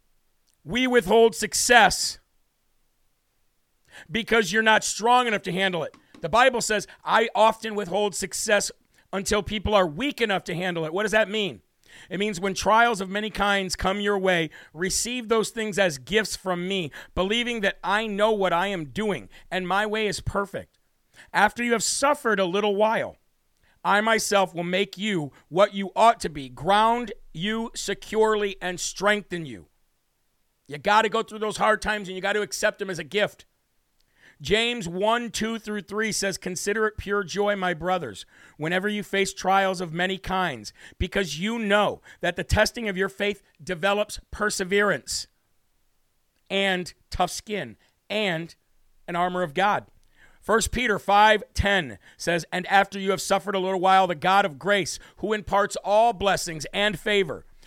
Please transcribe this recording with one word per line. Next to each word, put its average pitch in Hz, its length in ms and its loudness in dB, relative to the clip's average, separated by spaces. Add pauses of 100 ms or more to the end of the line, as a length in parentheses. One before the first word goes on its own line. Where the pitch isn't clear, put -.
(640)
we 240 240 0
withhold 226 480 6
success - 840 4 (1900)
because 220 420 0
you're 220 120 2
not 220 200 4
strong 240 440 2
enough 208 160 -2
to 185 80 -6
handle 180 320 -2
it." - 120 -10 (260)
The 165 60 -8
Bible 240 340 4
says, 208 260 -2 (180)
"I 214 300 2
often 220 400 2
withhold 202 400 -2
success 196 560 -2 (400)
until 196 320 -2
people 208 320 -2
are 190 100 6
weak 185 340 -4
enough 208 260 -2
to 175 100 -6
handle 175 300 -4
it." 156 80 -6
What 202 100 -2
does 208 80 -2
that 214 180 2
mean? 196 320 -6 (480)
It 180 100 -8
means, 208 200 -2
"When 190 160 -2
trials 220 460 4
of 190 100 -8
many 214 180 -4
kinds 196 460 -2
come 196 240 -2
your 208 180 0
way, 180 320 2 (240)
receive 208 560 -4
those 220 220 2
things 214 260 -4
as 175 220 2
gifts 185 360 -2
from 180 320 -4
me, 185 220 -4 (240)
believing 226 480 -2
that 196 220 -2
I 202 240 0
know 208 240 2
what 196 200 0
I 170 140 2
am 185 200 -4
doing, 147 440 -4 (220)
and 185 160 -4
my 196 180 0
way 214 220 -2
is 190 120 -4
perfect. - 600 -8 (520)
After 208 320 2
you 240 100 -2
have 220 100 0
suffered 277 560 0
a 190 60 2
little 202 300 0
while, 202 420 0 (680)
I 196 180 4
myself 208 540 2
will 170 80 -4
make 190 340 -2
you 180 360 -2 (160)
what 196 260 2
you 196 200 -6
ought 226 260 6
to 185 80 -6
be, 143 200 -10
ground 208 640 2 (200)
you 220 440 -4
securely, 208 840 0
and 180 200 -6
strengthen 175 640 -2
you." 104 220 -14 (1000)
You 143 140 -12
gotta 208 300 2
go 220 120 0
through 214 180 -12
those 208 180 -4
hard 214 220 2
times, 208 280 -4
and 190 80 -10
you 185 80 -8
gotta 202 180 0
accept - 380 -4
them 190 100 -6
as 180 80 -6
a 160 60 -8
gift. 190 420 -4 (960)
James 220 480 -2
one, 220 400 0
two 226 280 -4
through 208 240 -8
three 208 300 -4
says, 196 260 -4
"Consider 202 480 -4
it 214 120 -4
pure 202 260 -4
joy, 202 320 -2
my 185 180 -2
brothers, 160 520 -6 (320)
whenever 180 320 -2
you 208 120 -4
face 196 300 -2
trials 190 480 0
of 170 140 -8
many 185 240 -2
kinds, 175 560 -4 (240)
because 180 420 -4
you 220 180 -2
know 208 440 2 (180)
that 175 160 -2
the 180 80 -6
testing 214 460 0
of 185 80 -6
your 190 100 0
faith 202 340 -4 (220)
develops 196 560 -2 (120)
perseverance 202 960 -2 (1200)
and 190 440 -2 (160)
tough 180 220 -2
skin 165 460 -10 (320)
and 185 460 -4 (520)
an 165 80 -8
armor 180 280 0
of 151 100 -6
God." 180 320 0 (560)
First 214 300 0
Peter 233 280 0
five 208 440 6 (100)
ten 175 440 0 (200)
says, 170 340 -2
And 175 160 -4
after 196 320 2
you 190 120 0
have 190 100 -2
suffered 196 340 -2
a 190 40 0
little 190 200 -2
while, 190 280 6
the 175 80 -4
God 185 280 4
of 147 160 -4
grace, 196 400 0 (180)
who 214 140 -4
imparts 202 540 0
all 220 260 4
blessings 175 600 -2
and 202 260 -2
favor, 190 460 -2 (220)